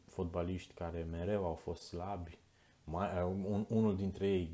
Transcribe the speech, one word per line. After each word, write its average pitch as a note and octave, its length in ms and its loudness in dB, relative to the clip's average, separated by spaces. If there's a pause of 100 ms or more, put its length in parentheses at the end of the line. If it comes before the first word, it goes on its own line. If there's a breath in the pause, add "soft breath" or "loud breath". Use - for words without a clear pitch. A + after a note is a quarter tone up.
fotbaliști F2+ 680 -2
care E2 380 -4
mereu F2+ 360 0
au E2 80 0
fost D#2+ 280 -8
slabi, F2+ 560 -8 (480 loud breath)
mai, F2+ 360 0
uh, F2+ 100 2 (120)
un, G#2 240 2
unul A2 280 6
dintre G2 320 0
ei, F2+ 260 4